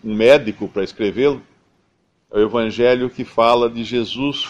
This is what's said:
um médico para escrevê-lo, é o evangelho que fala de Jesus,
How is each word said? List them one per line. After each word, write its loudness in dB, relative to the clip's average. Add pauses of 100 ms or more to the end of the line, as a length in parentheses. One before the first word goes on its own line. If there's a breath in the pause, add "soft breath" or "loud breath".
um -6
médico 2
para -4
escrevê-lo, -2 (880)
é -2
o 4
evangelho 0
que -10
fala 2
de -6
Jesus, -6